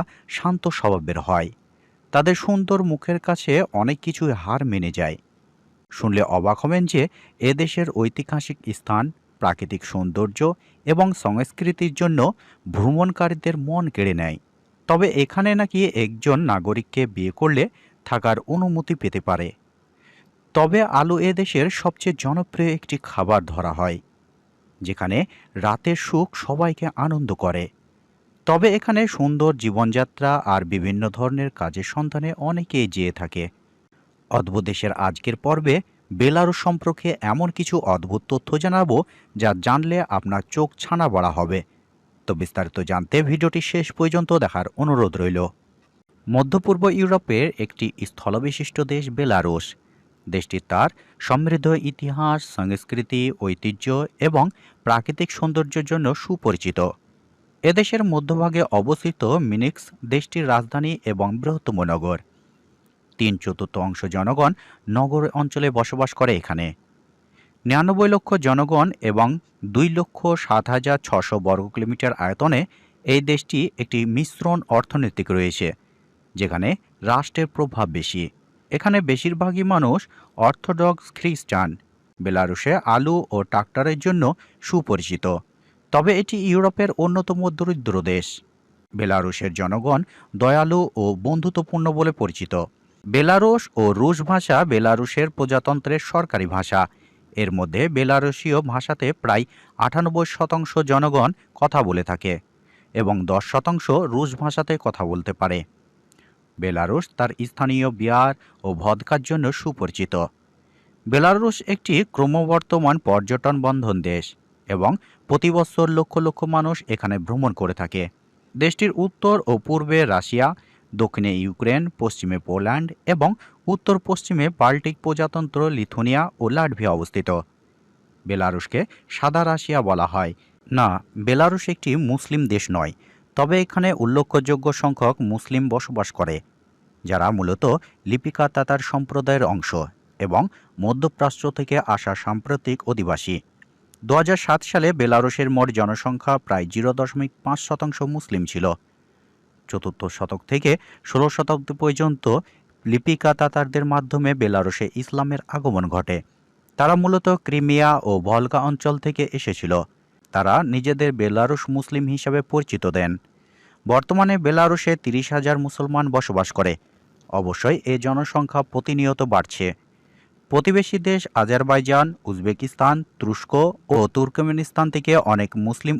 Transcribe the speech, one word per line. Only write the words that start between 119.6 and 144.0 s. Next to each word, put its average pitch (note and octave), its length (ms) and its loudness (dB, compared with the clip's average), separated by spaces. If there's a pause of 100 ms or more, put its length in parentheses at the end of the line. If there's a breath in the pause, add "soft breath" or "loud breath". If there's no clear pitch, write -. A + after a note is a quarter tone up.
রাশিয়া, A#2+ 420 2 (460 soft breath)
দক্ষিণে G#2 420 0
ইউক্রেন, A2+ 460 0 (160)
পশ্চিমে F#2 420 -4
পোল্যান্ড A2 480 -2 (200)
এবং E3 220 2 (380 loud breath)
উত্তর G3 320 2
পশ্চিমে F3+ 460 -2 (120)
বাল্টিক D3 440 2
প্রজাতন্ত্র D#3 580 -2 (100)
লিথুনিয়া B2 520 0 (180)
ও A#2 100 -4
লাটভিয়া A#2 480 0
অবস্থিত। F2 320 -4 (960)
বেলারুশকে F#2 540 -2 (300 soft breath)
সাদা D3+ 340 0
রাশিয়া D#3 380 -2
বলা F2+ 260 2
হয়। F2 240 -2 (400 soft breath)
না, B2+ 160 4 (300)
বেলারুশ D3 520 2
একটি E3+ 220 -4 (180)
মুসলিম D3 380 -2
দেশ G#2 240 0
নয়, D#2+ 220 -2 (440 soft breath)
তবে D3 240 4
এখানে F#3 280 0 (140)
উল্লেখযোগ্য C#3 680 2
সংখ্যক C3 420 0 (160)
মুসলিম C3 380 -2
বসবাস A#2 420 -2
করে, D#2+ 240 -2 (680)
যারা F2+ 280 0
মূলত F#2+ 320 -2 (420 soft breath)
লিপিকা C3 440 -2
তাতার C#3 400 0
সম্প্রদায়ের C#3 560 0
অংশ F2 260 -2 (480)
এবং G2 220 2 (360 soft breath)
মধ্যপ্রাচ্য C3+ 760 -2
থেকে C#3+ 240 -4 (120)
আসা G2+ 280 0
সাম্প্রতিক B2+ 640 -4 (100)
অধিবাসী। F#2 480 -2 (680)